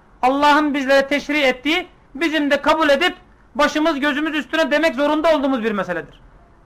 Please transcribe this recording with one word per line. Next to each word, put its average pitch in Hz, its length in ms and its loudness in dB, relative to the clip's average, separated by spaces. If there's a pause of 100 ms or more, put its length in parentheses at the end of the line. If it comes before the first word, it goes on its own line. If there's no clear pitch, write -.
(220)
Allah'ın 285 520 2
bizlere 277 320 2
teşri 285 340 -2
ettiği, 285 480 -2 (260)
bizim 294 360 -2
de 285 120 0
kabul 320 260 2
edip 339 280 0 (380)
başımız 302 460 0
gözümüz 294 340 -2
üstüne 311 360 -2
demek 294 240 0
zorunda 302 420 2
olduğumuz 269 280 -2
bir 220 80 -2
meseledir. 175 480 -6 (460)